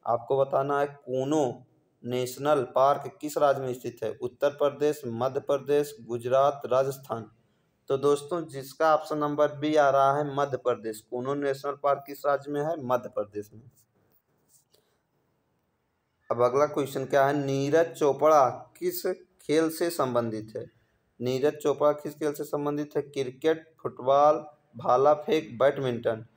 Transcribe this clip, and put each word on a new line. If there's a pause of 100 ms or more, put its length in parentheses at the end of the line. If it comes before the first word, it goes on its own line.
आपको
बताना
है
कूनो (400)
नेशनल
पार्क
किस
राज्य
में
स्थित
है?
उत्तर
प्रदेश,
मध्य
प्रदेश,
गुजरात,
राजस्थान। (560)
तो
दोस्तों,
जिसका
option
number
B
आ
रहा
है
मध्य
प्रदेश। (100)
कूनो
नेशनल
पार्क
किस
राज्य
में
है?
मध्य
प्रदेश
में। (2500)
अब
अगला
question
क्या
है?
नीरज
चोपड़ा
किस (360)
खेल
से
संबंधित
है? (500)
नीरज
चोपड़ा
किस
खेल
से
संबंधित
है?
क्रिकेट,
फुटबॉल, (300)
भाला
फेंक,
बैडमिंटन। (120)